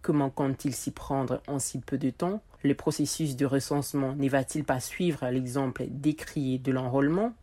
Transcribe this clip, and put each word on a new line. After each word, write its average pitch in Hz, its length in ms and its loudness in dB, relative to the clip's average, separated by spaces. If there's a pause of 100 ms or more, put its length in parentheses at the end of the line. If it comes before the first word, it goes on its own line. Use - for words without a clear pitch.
Comment 147 260 2
compte-t-il 135 460 -2
s'y - 160 -6
prendre 135 560 -2
en 143 120 -2
si - 200 -4
peu 131 180 -4
de 135 140 0
temps ? 190 320 -2 (200)
Le 143 120 4
processus 151 600 0
de 139 120 2
recensement 135 680 0
ne 139 140 0
va-t-il 139 340 0
pas 135 160 0
suivre 143 520 -2
l'exemple 127 580 0
décrié 139 720 0
de 131 120 -2
l'enrôlement ? 139 640 2 (100)